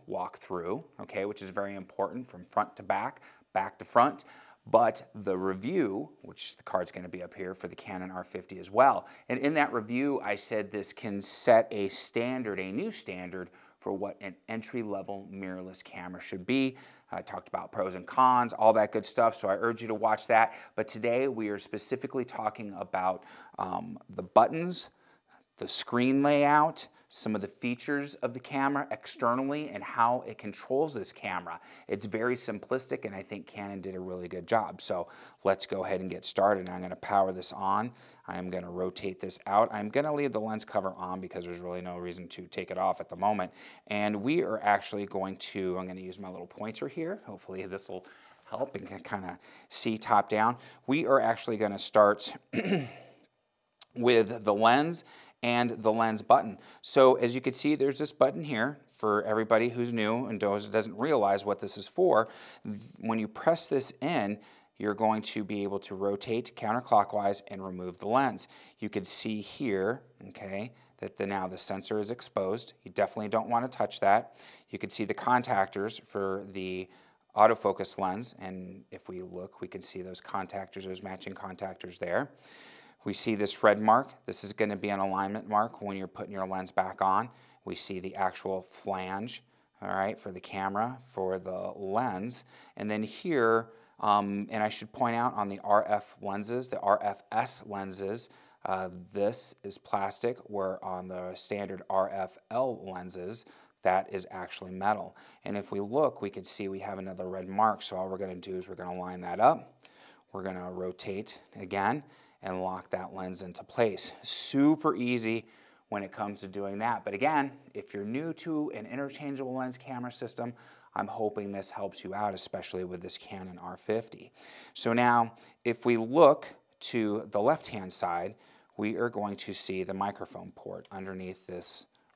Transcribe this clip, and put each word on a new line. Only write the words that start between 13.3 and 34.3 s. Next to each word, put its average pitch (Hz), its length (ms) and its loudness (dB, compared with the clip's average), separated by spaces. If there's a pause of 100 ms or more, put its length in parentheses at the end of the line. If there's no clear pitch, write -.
for - 120 -6
what 98 300 -6
an 95 140 -12 (120)
entry-level 101 840 -6
mirrorless 92 500 -10
camera 90 380 -10
should 92 240 -10
be. 131 320 2 (340)
I 90 120 -6
talked - 240 -12
about - 240 -6
pros 92 240 -2
and 92 100 -10
cons, 123 480 6
all 110 200 8
that 107 180 4
good 107 120 0
stuff, 117 300 4
so 101 160 -2
I 98 60 4
urge 117 260 0
you 113 60 -6
to 110 80 -2
watch 107 320 2
that. 113 260 6 (220)
But 110 120 0
today 120 400 0
we 110 220 -2
are 101 80 -2
specifically 123 640 -4
talking 110 540 -6
about, 92 460 -2 (340)
um, 90 400 -6 (140)
the 95 100 -6
buttons, 165 680 4 (680)
the 104 100 -6
screen 127 540 2
layout, 147 640 6 (260)
some 107 220 2
of 98 60 -2
the 101 60 -4
features 143 680 -4
of 120 180 -4
the 127 60 -12
camera 139 500 0
externally 135 760 0
and 98 160 -10
how 120 420 2
it 113 120 -10
controls 135 560 -2
this 101 180 -6
camera. 87 480 -6 (300)
It's 98 160 -2
very 113 300 0
simplistic - 680 -4
and 98 100 -8
I 98 80 -8
think - 260 -10
Canon 101 340 -8
did 95 140 -8
a 92 40 -8
really 90 300 -8
good 90 180 -8